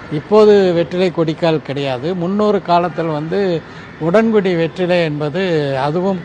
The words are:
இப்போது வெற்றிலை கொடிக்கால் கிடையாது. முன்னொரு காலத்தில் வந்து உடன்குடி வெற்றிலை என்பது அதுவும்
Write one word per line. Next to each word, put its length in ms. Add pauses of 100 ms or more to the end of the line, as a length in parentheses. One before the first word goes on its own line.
(120)
இப்போது 600
வெற்றிலை 380
கொடிக்கால் 520
கிடையாது. 520
முன்னொரு 480
காலத்தில் 420
வந்து 580 (380)
உடன்குடி 560
வெற்றிலை 460
என்பது 760
அதுவும் 460